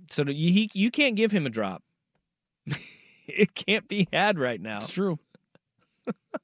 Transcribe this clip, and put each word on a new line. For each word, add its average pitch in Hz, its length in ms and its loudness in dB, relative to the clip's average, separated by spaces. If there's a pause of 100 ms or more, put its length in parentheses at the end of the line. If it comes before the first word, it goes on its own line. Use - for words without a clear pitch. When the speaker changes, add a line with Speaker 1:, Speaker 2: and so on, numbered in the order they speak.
(120)
Speaker 1:
So 147 120 -2
you, 147 300 0
he, 214 220 2
you 208 180 2
can't 269 240 2
give 220 160 2
him 170 140 2
a 123 40 -2
drop. 104 320 -6 (880)
<laughs> - 40 -4 (540)
It - 280 2
can't 208 340 -2
be 202 240 2
had 190 260 2
right 123 220 -2
now. 107 180 -8
Speaker 2:
It's 107 140 -6
true. 180 260 -2 (880)
<laughs> - 0 - (380)